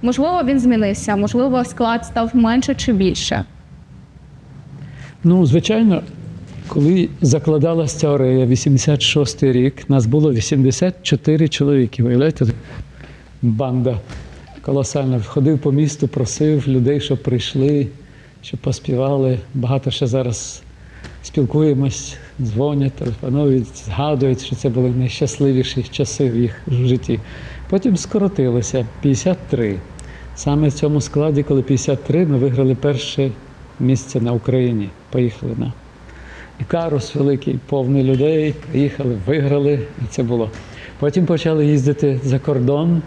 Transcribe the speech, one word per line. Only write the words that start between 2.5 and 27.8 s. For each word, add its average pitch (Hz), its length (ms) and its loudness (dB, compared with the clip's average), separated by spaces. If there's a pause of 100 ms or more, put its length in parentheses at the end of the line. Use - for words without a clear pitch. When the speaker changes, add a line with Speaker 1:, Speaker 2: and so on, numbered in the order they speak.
Speaker 1:
чи - 180 0
більше? 180 520 0 (1800)
Speaker 2:
Ну, 180 220 6
звичайно, 214 560 4 (680)
коли 165 420 2 (120)
закладалась 156 720 2
ця 156 160 0
орея, 131 360 4
вісімдесят 135 560 2
шостий 139 500 2
рік, 127 380 0
нас 135 160 4
було 147 280 4
вісімдесят 135 680 2
чотири 156 440 2
чоловіки, 135 560 0
уявляєте? 123 420 2 (960)
Банда 123 580 0 (600)
колосальна. 135 640 -2
Ходив 143 360 2
по 147 120 0
місту, 143 360 0
просив 139 600 0
людей, 131 340 2
щоб - 220 -4
прийшли, 139 640 0 (540)
щоб - 180 -12
поспівали. 131 800 0 (140)
Багато 131 380 0
ще - 160 -2
зараз 123 540 -4 (640)
спілкуємось, 139 920 0 (260)
дзвонять, 135 520 0
телефонують, 131 920 -2
згадують, 139 600 0
що 135 100 -6
це 139 140 -2
були 127 200 0
найщасливіші 127 920 0
часи 135 460 -2
в 113 80 0
їх 120 300 0
житті. 123 520 0 (500)
Потім 190 280 2